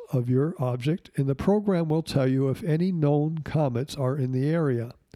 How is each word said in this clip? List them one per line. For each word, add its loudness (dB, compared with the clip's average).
of 0
your 2
object, -2
and 0
the 0
program 2
will 0
tell 0
you 2
if -4
any 0
known 0
comets -2
are -2
in -2
the 0
area. 0